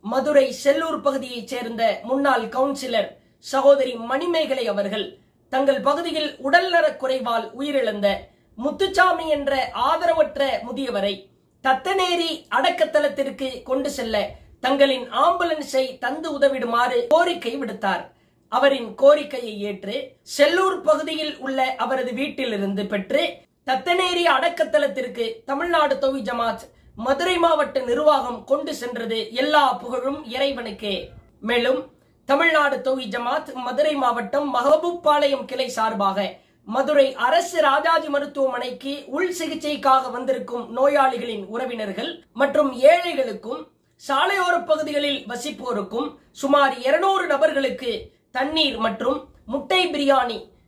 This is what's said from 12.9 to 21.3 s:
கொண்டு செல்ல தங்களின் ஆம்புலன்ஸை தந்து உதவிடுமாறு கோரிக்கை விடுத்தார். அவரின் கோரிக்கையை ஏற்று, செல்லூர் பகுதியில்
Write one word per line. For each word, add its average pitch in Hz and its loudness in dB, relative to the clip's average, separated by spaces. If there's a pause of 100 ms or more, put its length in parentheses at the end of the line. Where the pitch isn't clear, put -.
கொண்டு 277 -2
செல்ல 226 -4 (240)
தங்களின் 269 2
ஆம்புலன்ஸை 302 0
தந்து 294 -4
உதவிடுமாறு 247 2
கோரிக்கை 320 2
விடுத்தார். 190 -4 (460)
அவரின் 254 2
கோரிக்கையை 262 4
ஏற்று, 202 -8 (200)
செல்லூர் 349 4
பகுதியில் 311 0